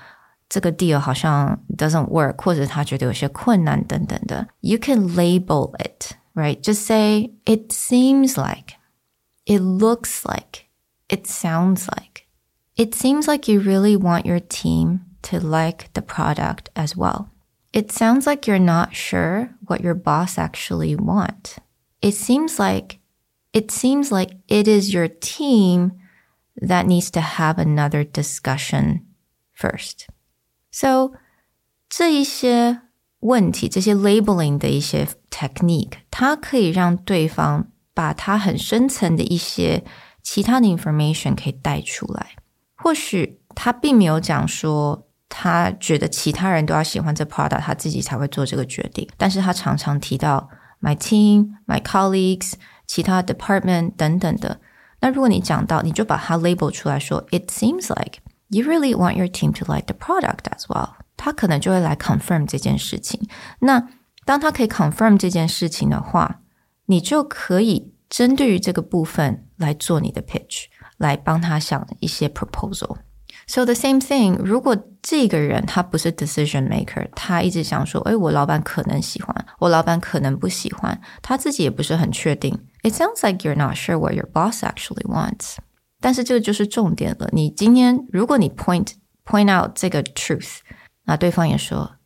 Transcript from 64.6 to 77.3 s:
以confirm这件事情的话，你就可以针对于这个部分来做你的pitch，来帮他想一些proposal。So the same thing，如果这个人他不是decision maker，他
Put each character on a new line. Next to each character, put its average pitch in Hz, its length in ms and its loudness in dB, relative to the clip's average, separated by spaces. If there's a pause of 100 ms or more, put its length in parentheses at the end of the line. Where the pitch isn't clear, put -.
以 214 60 2
confirm 202 480 4
这 185 140 2
件 165 180 0
事 170 200 -2
情 143 200 -2
的 143 120 0
话， - 400 -2 (460)
你 180 140 4
就 294 220 0
可 196 380 -2
以 214 320 0 (160)
针 247 280 2
对 269 160 4
于 180 60 2
这 170 140 -2
个 - 100 -2
部 165 220 0
分 139 420 -2 (100)
来 151 180 -2
做 156 260 0
你 - 100 -2
的 - 120 -8
pitch， - 420 -10 (320)
来 143 200 0
帮 160 240 -2
他 165 180 0
想 - 280 -4 (140)
一 - 60 -4
些 - 220 -2
proposal。 - 680 -8 (500)
So 254 180 0
the 240 100 4
same 269 260 2
thing， 240 360 2
如 214 240 0
果 254 160 2 (260)
这 294 240 2
个 175 120 2
人 147 280 0
他 - 160 0
不 170 160 -2
是 170 140 -2
decision 147 560 -2
maker， - 460 -4
他 175 280 -2